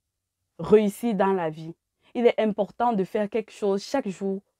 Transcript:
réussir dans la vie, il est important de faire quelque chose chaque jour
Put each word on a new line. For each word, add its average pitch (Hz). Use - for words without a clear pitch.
réussir 208
dans 196
la 170
vie, 160
il 240
est -
important 214
de 190
faire 208
quelque 220
chose 202
chaque 269
jour 196